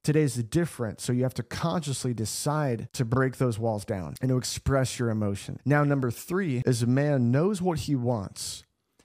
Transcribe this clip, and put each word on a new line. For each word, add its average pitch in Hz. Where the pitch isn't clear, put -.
Today's 147
different. 120
So 123
you 123
have 127
to 123
consciously 147
decide 120
to 120
break 127
those 120
walls 110
down 87
and 127
to 131
express 131
your 120
emotion. 107
Now, 147
number 139
three 160
is 123
a 117
man 131
knows 175
what 175
he 143
wants 120